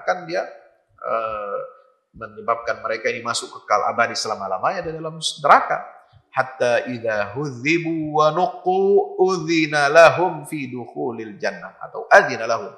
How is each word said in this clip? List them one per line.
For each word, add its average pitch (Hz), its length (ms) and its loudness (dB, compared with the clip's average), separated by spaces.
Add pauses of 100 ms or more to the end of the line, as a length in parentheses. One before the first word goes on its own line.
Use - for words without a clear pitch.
akan 185 240 -2
dia, 175 160 -4 (600)
eh, 110 580 -6 (500)
menyebabkan 107 720 -6
mereka 113 320 -4
ini 117 80 -10
masuk 117 400 -8
kekal 104 240 0
abadi 113 320 0
selama-lamanya 104 640 -4
di 160 160 -8
dalam 160 240 -10
neraka. 165 640 2 (440)
"Hatta 123 600 0
idza 110 480 -4
hudzibu 151 800 -2
wa 151 160 6
nuqqu 190 840 2
udzina 156 720 2
lahum 156 600 6
fi 143 200 -10
dukhulil 117 680 -10
jannah," 98 400 -8
atau - 320 -8
"adzina 127 400 6
lahum 104 280 -2